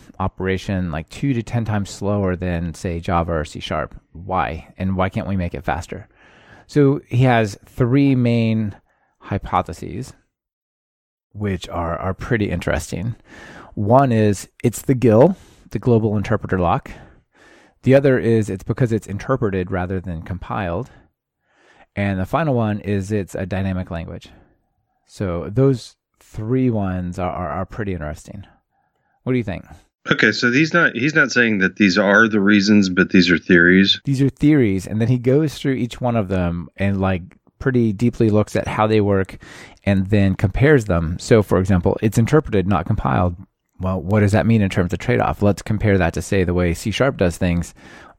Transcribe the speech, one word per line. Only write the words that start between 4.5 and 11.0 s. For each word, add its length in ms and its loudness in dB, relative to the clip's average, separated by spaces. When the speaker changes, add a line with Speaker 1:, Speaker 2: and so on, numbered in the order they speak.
Speaker 1:
And 180 -4
why 140 0
can't 180 -8
we 80 -4
make 160 -4
it 120 -10
faster? 440 -8
So 420 2
he 160 2
has 420 2
three 480 2
main 640 0
hypotheses, 960 -6